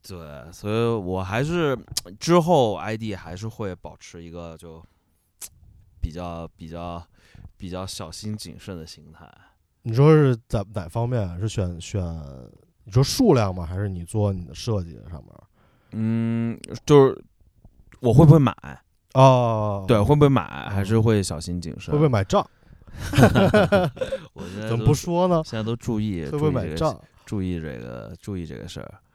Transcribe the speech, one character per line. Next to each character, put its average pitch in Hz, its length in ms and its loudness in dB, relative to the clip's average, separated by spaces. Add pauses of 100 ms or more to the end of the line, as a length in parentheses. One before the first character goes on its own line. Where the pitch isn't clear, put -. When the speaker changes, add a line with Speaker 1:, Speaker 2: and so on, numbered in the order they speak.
Speaker 1:
对， 78 460 -16
所 104 180 -8
以 117 180 0
我 92 340 -4
还 101 200 -4
是， 156 320 -2 (440)
之 170 200 4
后 151 360 2
I 98 240 -8
D 107 180 -8
还 82 180 -14
是 107 140 -10
会 104 280 -10
保 78 200 -20
持 - 260 -20
一 85 80 -18
个 85 280 -16
就 82 260 -20 (1160)
比 80 100 -8
较， 85 420 -12
比 82 140 -20
较， 85 340 -14 (540)
比 92 140 -14
较 90 160 -10
小 92 240 -14
心 107 260 -12
谨 95 220 -16
慎 95 180 -14
的 80 100 -16
心 78 240 -20
态。 80 160 -20 (540)
Speaker 2:
你 117 140 -6
说 143 180 8
是 143 240 6 (120)
在 110 140 -4 (120)
哪 95 120 -8
方 117 220 -6
面 117 180 -2
啊？ 87 140 -8
是 107 80 -4
选， 90 320 -4
选， 95 220 -6 (840)
你 104 80 -18
说 123 100 4
数 220 300 4
量 104 220 2
吗？ 90 100 -6
还 85 120 -8
是 101 120 -4
你 90 160 -8
做 104 300 0
你 90 100 -8
的 76 100 -16
设 104 280 -4
计 78 180 -14 (100)
上 76 140 -14
面 50 80 -20
儿？ - 120 -20 (480)
Speaker 1:
嗯， 113 640 -2 (260)
就 143 220 8
是 - 180 -4 (760)
我 120 120 2
会 151 140 10
不 147 60 10
会 165 60 10
买？ 127 140 4 (640)
Speaker 2:
哦。 113 720 4
Speaker 1:
对， 113 120 6
会 101 140 4
不 151 60 2
会 147 80 8
买？ 76 420 -2
Speaker 2:
嗯。 - 0 -
Speaker 1:
还 98 140 -2
是 110 160 2
会 110 220 2
小 92 180 -6
心 87 200 -8
谨 85 180 -10
慎。 - 140 -8
Speaker 2:
会 151 60 0
不 147 40 4
会 156 60 4
买 113 160 2
账？ - 240 0 (380)
Speaker 1:
<laughs> - 340 -2 (1120)
我 - 140 -16
现 98 160 -10
在 - 0 -
都 110 60 -6
Speaker 2:
怎 113 100 -2
么 120 80 0
不 151 80 6
说 175 340 -2
呢？ 170 160 2
Speaker 1:
现 - 140 -8
在 110 40 -4
都 113 120 -4
注 117 260 -4
意， 98 240 -4
Speaker 2:
会 71 140 -6
不 - 60 -2
会 156 60 2
买 76 240 -4
账？ 156 240 -4 (280)
Speaker 1:
注 104 160 -6
意 90 180 -4
这 73 180 -10
个， 60 400 -14
注 101 180 -10
意 87 100 -8
这 76 80 -14
个， - 20 -14
注 - 0 -
意 - 20 -14
这 - 0 -
个 50 100 -14
事 - 120 -14
儿。 - 140 -18 (200)